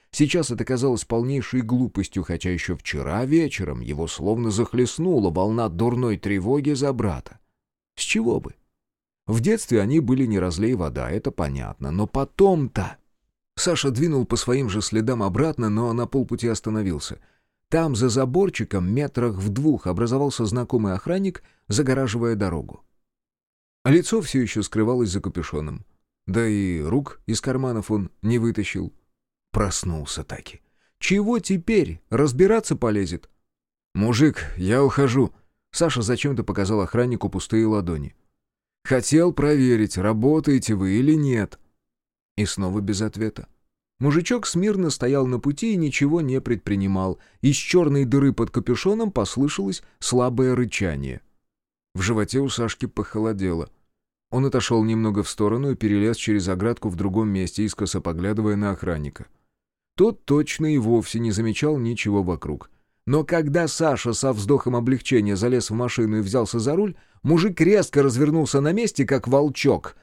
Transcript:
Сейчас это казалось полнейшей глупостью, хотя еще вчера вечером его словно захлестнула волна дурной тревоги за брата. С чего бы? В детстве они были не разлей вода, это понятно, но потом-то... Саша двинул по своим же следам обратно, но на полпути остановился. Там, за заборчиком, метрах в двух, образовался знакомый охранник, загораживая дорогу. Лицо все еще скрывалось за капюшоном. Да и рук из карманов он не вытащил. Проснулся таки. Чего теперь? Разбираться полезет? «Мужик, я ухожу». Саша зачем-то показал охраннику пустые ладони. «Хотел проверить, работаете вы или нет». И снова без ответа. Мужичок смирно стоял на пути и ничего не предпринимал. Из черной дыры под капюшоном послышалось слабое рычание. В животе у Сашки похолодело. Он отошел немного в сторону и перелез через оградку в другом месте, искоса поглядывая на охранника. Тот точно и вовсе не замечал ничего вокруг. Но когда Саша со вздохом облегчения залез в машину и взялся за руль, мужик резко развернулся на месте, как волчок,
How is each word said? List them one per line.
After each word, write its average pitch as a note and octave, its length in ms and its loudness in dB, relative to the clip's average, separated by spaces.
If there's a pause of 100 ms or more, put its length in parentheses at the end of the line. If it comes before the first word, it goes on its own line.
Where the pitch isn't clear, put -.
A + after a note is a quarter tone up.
(140)
Сейчас D3+ 380 0
это B2+ 140 -4
казалось B2+ 400 0
полнейшей B2+ 560 -2
глупостью, A2 600 -2
хотя F2 280 -4
еще F2 240 -4
вчера D2+ 500 -6
вечером C3 540 0
его D2 280 -6
словно A2+ 440 -2
захлестнула A#2+ 800 0
волна G#2+ 380 0
дурной A#2 480 0
тревоги A2+ 540 -2
за C#3 200 0
брата. G2 480 -4 (560)
С - 60 -8
чего - 400 0
бы? - 140 -16 (720)
В A2+ 140 0
детстве C3 400 2
они C3 220 2
были C3 240 2
не G#2+ 120 0
разлей F#2 360 0
вода, C2+ 360 -4
это G#2+ 220 -4
понятно, C2+ 600 -6
но G2+ 160 -2
потом-то... C#3 880 0 (580)
Саша D3+ 360 -2
двинул C3+ 340 0
по A#2+ 100 -2
своим B2 340 0
же G2+ 120 -2
следам A2+ 420 0
обратно, A2+ 460 0
но A2+ 240 0
на A#2+ 140 -2
полпути A#2+ 400 -2
остановился. G#2 720 -4 (500)
Там, D#3+ 260 2
за A#2+ 140 2
заборчиком, A#2+ 840 0
метрах B2 420 -2
в F#2+ 140 -2
двух, C3 380 0
образовался A#2+ 580 0
знакомый G#2+ 480 0
охранник, F3+ 480 -2 (280)
загораживая A#2+ 680 0
дорогу. E2+ 480 -4 (1040)
Лицо F3 360 4
все C3+ 200 0
еще G#2+ 200 -2
скрывалось A2+ 480 0
за F#2+ 120 -4
капюшоном. D2+ 640 -8 (420)
Да A2+ 180 0
и G2 360 0
рук A2+ 460 -4
из A2+ 120 -2
карманов B2+ 520 -4
он G2+ 200 -2 (100)
не A#2 180 2
вытащил. G#2 540 -4 (580)
Проснулся E2+ 720 -4
таки. - 380 -16 (360)
Чего G#3 420 2
теперь? F3 680 0
Разбираться D3+ 640 2
полезет? G2+ 540 -2 (640)
«Мужик, A#2 520 2 (100)
я G#2+ 280 2
ухожу». C3 500 2 (380)
Саша D3 300 0
зачем-то A#2 420 -2
показал G2+ 380 0
охраннику A2+ 480 0
пустые A2 360 0
ладони. F2 500 -2 (680)
«Хотел D#3 500 4
проверить, B2+ 640 2
работаете A#2 800 2
вы F#2+ 180 2
или C3+ 200 4
нет». C3 460 0 (800)
И G#2+ 80 2
снова F#2+ 340 -2
без G2+ 220 -2
ответа. G#2+ 460 -6 (520)
Мужичок E3+ 480 2
смирно F#3+ 420 0
стоял C3+ 380 0
на B2 120 -2
пути D3+ 340 -2
и G3 40 2
ничего D3+ 440 0
не C3 180 0
предпринимал. G2 800 -2 (220)
Из C#3+ 140 4
черной C#3+ 500 2
дыры C#3 280 4
под - 180 -2
капюшоном F#3+ 600 0
послышалось D3+ 720 -2 (160)
слабое B2 560 2
рычание. D#2 640 -4 (720)
В F#2 80 -4
животе G#2+ 380 0
у C#3 80 0
Сашки A#2+ 380 -4
похолодело. G2+ 840 -4 (600)
Он B2+ 160 0
отошел A#2+ 400 2
немного A2 380 0
в - 60 -8
сторону A#2 420 0
и B2+ 40 -2
перелез G#2 400 2
через G#2 320 0
оградку G#2 400 -2
в F2+ 80 -4
другом G2 340 0
месте, F#2+ 340 -2
искоса G2 360 -4
поглядывая G2+ 560 -2
на G2+ 160 0
охранника. D2+ 560 -6 (680)
Тот G#3+ 300 2
точно D3+ 480 0
и D3 40 4
вовсе A2+ 420 2
не A#2 120 -2
замечал A#2 460 0
ничего G#2+ 460 0
вокруг. D#2 460 -6 (360)
Но C#3+ 180 2
когда D#3+ 440 0
Саша C3+ 460 0
со C3+ 180 0
вздохом B2 440 0
облегчения A#2+ 600 2
залез A#2 340 0
в G#2+ 40 -4
машину A2+ 440 0
и A2 40 0
взялся G#2+ 380 -2
за C3+ 160 0
руль, G3 200 0 (280)
мужик E3+ 380 2
резко F3 420 4
развернулся C#3 580 2
на D3 100 2
месте, G3+ 340 0
как B2+ 220 0
волчок, C3+ 760 2